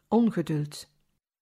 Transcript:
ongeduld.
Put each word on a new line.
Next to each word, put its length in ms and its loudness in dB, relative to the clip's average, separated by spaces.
ongeduld. 840 0